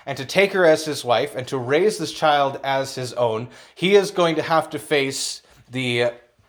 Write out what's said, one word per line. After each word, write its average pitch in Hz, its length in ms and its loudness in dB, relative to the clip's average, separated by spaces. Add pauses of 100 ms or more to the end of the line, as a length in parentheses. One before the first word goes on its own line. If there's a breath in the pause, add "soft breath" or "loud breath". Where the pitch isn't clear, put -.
and 135 100 -6
to 135 80 -8
take 196 280 2
her 185 120 2
as 156 220 4
his 139 180 -6
wife, 120 320 0
and 123 100 -8
to 139 120 -4
raise 151 400 0
this 156 140 -6
child 139 520 2
as 135 300 -2
his 123 180 -8
own, 117 340 -2 (280 loud breath)
he 185 200 0
is 196 160 4
going 165 260 2
to 151 60 -2
have 156 280 0
to 147 80 -6
face 139 640 -2 (280 soft breath)
the 120 400 0 (380)